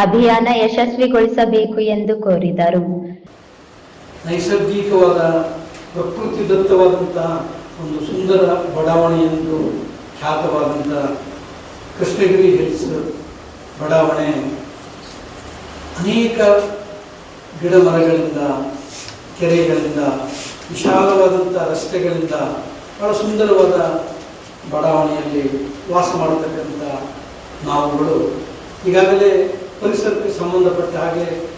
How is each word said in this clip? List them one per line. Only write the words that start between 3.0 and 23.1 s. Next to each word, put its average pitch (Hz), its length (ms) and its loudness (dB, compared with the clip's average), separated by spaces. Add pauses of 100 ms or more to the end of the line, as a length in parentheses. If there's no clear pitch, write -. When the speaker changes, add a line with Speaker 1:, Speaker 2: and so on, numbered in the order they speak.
Speaker 2:
ನೈಸರ್ಗಿಕವಾದ, 180 1040 2 (600)
ಪ್ರಕೃತಿ 214 560 -4
ದತ್ತವಾದಂತಹ 180 1000 2 (300)
ಒಂದು 151 200 -6
ಸುಂದರ 185 520 2
ಬಡಾವಣೆ 165 720 2
ಎಂದು 160 600 -2 (380)
ಖ್ಯಾತವಾದಂಥ 147 1000 -2 (800)
ಕೃಷ್ಣಗಿರಿ 185 580 4
ಹಿಲ್ಸ್ 151 580 -2 (680)
ಬಡಾವಣೆ 151 460 2 (1700)
ಅನೇಕ 226 420 0 (1200)
ಗಿಡ 170 120 2
ಮರಗಳಿಂದ, 160 960 2 (680)
ಕೆರೆಗಳಿಂದ, 160 600 2 (720)
ವಿಶಾಲವಾದಂಥ 190 840 4
ರಸ್ತೆಗಳಿಂದ, 165 720 -2 (720)
ಬಹಳ 208 100 2